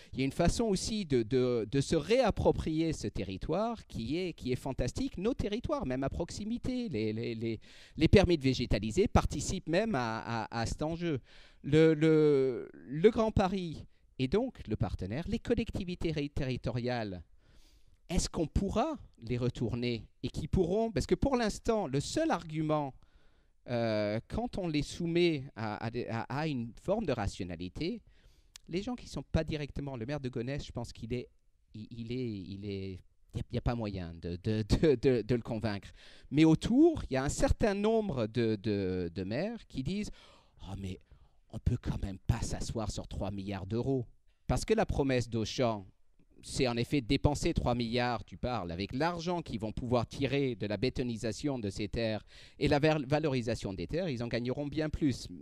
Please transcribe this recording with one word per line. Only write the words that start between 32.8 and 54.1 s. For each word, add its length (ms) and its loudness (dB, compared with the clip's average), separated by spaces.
il 40 -6
y 20 -4
a, 120 -4
il 40 -2
y 20 0
a 40 -4
pas 140 0
moyen 400 -6
de, 280 -6
de, 200 0
de, 320 6
de, 260 4
de 140 0
le 60 0
convaincre. 480 -4
Mais 140 6
autour, 640 6
il 40 -6
y 40 2
a 60 0
un 60 -2
certain 460 2
nombre 500 2
de, 300 2
de, 580 0
de 100 -4
maires 440 -6
qui 160 -8
disent : « 260 -4
Oh, 160 -10
mais 200 -8
on 100 -12
peut 200 0
quand 220 -4
même 180 -6
pas 220 0
s'asseoir 480 -4
sur 180 -8
trois 220 -6
milliards 380 -6
d'euros. » 400 -2
Parce 180 0
que 80 4
la 120 4
promesse 440 2
d'Auchan, 560 0
c'est 260 0
en 100 0
effet 240 2
dépenser 520 2
trois 220 2
milliards, 480 0
tu 140 -18
parles, 340 -4
avec 220 -4
l'argent 480 -2
qu'ils 180 -6
vont 120 -4
pouvoir 360 0
tirer 480 -2
de 120 -6
la 100 -2
bétonisation 800 -2
de 100 -2
ces 180 -4
terres 380 -2
et 100 2
la 120 4
ver-, 280 4
valorisation 640 0
des 140 -6
terres, 220 -4
ils 140 -4